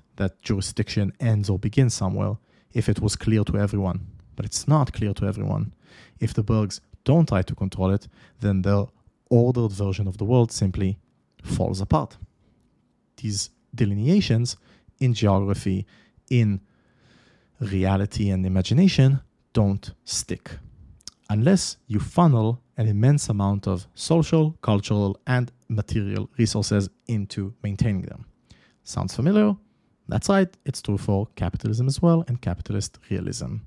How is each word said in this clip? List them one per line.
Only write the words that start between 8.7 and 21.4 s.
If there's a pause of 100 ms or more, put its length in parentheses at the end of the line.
ordered
version
of
the
world
simply (440)
falls
apart. (960)
These (240)
delineations (420)
in
geography, (420)
in (1000)
reality
and
imagination (320)
don't (140)
stick (760)
unless (100)